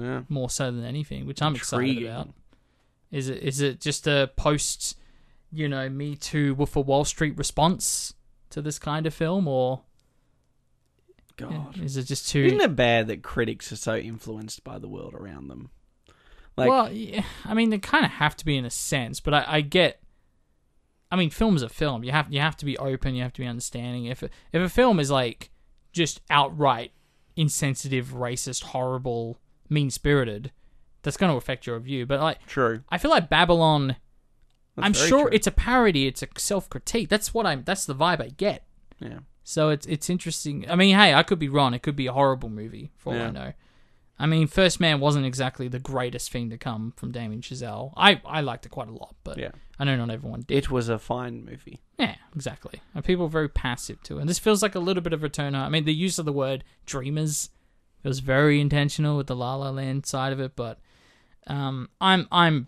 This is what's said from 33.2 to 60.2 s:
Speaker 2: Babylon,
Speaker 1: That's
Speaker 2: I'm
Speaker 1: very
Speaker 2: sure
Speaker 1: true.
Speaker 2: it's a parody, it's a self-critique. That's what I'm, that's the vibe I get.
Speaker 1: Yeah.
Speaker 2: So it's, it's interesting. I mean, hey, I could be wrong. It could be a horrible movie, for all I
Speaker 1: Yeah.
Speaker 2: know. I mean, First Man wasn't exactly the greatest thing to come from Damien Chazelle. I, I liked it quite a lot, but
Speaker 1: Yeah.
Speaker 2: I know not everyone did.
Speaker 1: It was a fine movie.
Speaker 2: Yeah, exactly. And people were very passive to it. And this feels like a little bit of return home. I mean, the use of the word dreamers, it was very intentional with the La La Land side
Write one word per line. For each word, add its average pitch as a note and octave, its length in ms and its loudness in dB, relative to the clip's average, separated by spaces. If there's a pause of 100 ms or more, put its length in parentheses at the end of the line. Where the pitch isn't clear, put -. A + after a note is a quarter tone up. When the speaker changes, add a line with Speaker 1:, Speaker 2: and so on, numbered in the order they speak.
Speaker 2:
Babylon, D#3 680 4 (800)
Speaker 1:
That's D3 100 2
Speaker 2:
I'm G#3 80 4
Speaker 1:
very D3 140 4
Speaker 2:
sure C#4 200 8
Speaker 1:
true. - 60 -2
Speaker 2:
it's G#3 120 4
a G3 60 2
parody, G#3+ 540 4
it's C3 160 -4
a C3+ 60 -8 (100)
self-critique. G3 720 -4
That's G#3 240 0
what A3+ 100 0
I'm, C#3+ 200 -2
that's F#3+ 200 -4
the C#3+ 100 -6
vibe D#3 280 0
I A2+ 80 -12
get. D#3 340 -4 (340)
Speaker 1:
Yeah. A#2 200 -14 (260)
Speaker 2:
So D#3 240 0
it's, D3+ 180 0
it's D3+ 240 -4
interesting. D#3 600 -6
I F3 40 2
mean, F#3+ 220 8
hey, G3+ 180 10
I D3+ 80 8
could E3+ 160 2
be D3+ 120 0
wrong. C3+ 240 4
It B2 80 -6
could D3+ 120 -2
be C#3 120 -2
a B2 60 -2
horrible C3 360 2
movie, A2 480 -12
for - 160 -10
all A#2 80 -2
I A#2 40 -2
Speaker 1:
Yeah. A2+ 60 -4
Speaker 2:
know. C3 220 -8 (640)
I C3+ 60 -2
mean, D#3+ 220 4
First F#3 340 4
Man D#3 180 4
wasn't C#3+ 280 4
exactly B2+ 420 -4
the B2+ 100 -6
greatest B2 540 -6
thing A#2+ 160 -4
to A2+ 80 -10
come A2+ 400 -8
from B2 160 -10
Damien A#2 300 -8
Chazelle. A#2+ 560 -10
I, F#3 260 4
I D#3 160 -4
liked B2 240 -6
it A2 60 -20
quite A#2+ 180 -12
a A2+ 40 -16
lot, - 300 -18
but D#2+ 140 -12
Speaker 1:
Yeah. - 140 -8 (280)
Speaker 2:
I C#3+ 60 -4
know C#3 100 0
not A#2 160 -4
everyone A2+ 300 -10
did. C#3 160 -2
Speaker 1:
It C#3 140 0
was A#2+ 180 0
a A2+ 100 0
fine A#2+ 460 -8
movie. - 380 -20 (160)
Speaker 2:
Yeah, A#3+ 160 0 (200)
exactly. - 460 -12 (140)
And - 100 -6
people F3+ 220 2
were D3+ 40 -4
very D#3 200 0
passive - 540 -4
to - 120 -10
it. - 60 -6
And C#3+ 60 0
this F3 100 0
feels G#3+ 240 4
like G#3 120 0
a F#3+ 60 -4
little F3+ 220 0
bit E3+ 100 -4
of D#3 100 -2
return D3+ 300 -4
home. C3+ 120 -2
I C#3 40 -4
mean, D3+ 160 0
the D#3 100 2
use E3+ 240 -2
of E3 60 -4
the D3 80 -2
word C3+ 320 -2 (220)
dreamers, D3 640 -4 (520)
it C#3 60 -6
was C3+ 120 -2
very C#3 380 4
intentional D3 600 2
with C#3 80 -4
the B2+ 100 -4
La B2 180 -4
La C#3 140 -6
Land C3+ 380 -6
side C3+ 260 -2